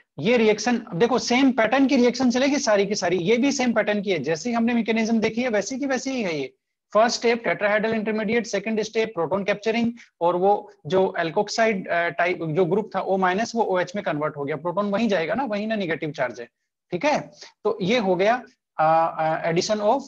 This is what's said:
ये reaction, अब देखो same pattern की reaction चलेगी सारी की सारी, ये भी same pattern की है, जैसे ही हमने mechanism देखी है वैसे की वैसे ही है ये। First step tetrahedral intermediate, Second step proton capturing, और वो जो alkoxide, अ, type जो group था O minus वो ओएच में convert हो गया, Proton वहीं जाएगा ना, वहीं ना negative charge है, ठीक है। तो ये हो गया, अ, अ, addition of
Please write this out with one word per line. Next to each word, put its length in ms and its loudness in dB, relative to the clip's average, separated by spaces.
ये 180 4
reaction, 420 2
अब 200 -6
देखो 200 2
same 320 2
pattern 360 2
की 80 2
reaction 360 4
चलेगी 280 2
सारी 260 2
की 100 -2
सारी, 220 -2
ये 200 2
भी 140 2
same 220 0
pattern 280 0
की 100 -2
है, 80 0
जैसे 300 -4
ही 60 -2
हमने 180 0
mechanism 460 0
देखी 220 -2
है 80 -2
वैसे 300 -2
की 60 -4
वैसे 260 -2
ही 120 -4
है 160 -4
ये। 140 -6
First 240 4
step 260 0
tetrahedral 500 0
intermediate, 520 -2
Second 360 -4
step 320 -2
proton 300 -2
capturing, 500 -2
और 140 2
वो 360 2
जो 340 2
alkoxide, 680 0
अ, 220 0
type 340 -2
जो 220 0
group 300 -2
था 100 -4
O 140 0
minus 360 0
वो 80 2
ओएच 320 -2
में 80 -6
convert 340 -2
हो 80 -6
गया, 100 -4
Proton 300 -4
वहीं 240 0
जाएगा 240 0
ना, 100 -2
वहीं 240 -4
ना 80 -2
negative 360 -4
charge 300 -6
है, 80 -14
ठीक 140 -4
है। 140 2
तो 180 0
ये 160 2
हो 180 2
गया, 200 2
अ, 100 2
अ, 320 -2
addition 320 0
of 240 2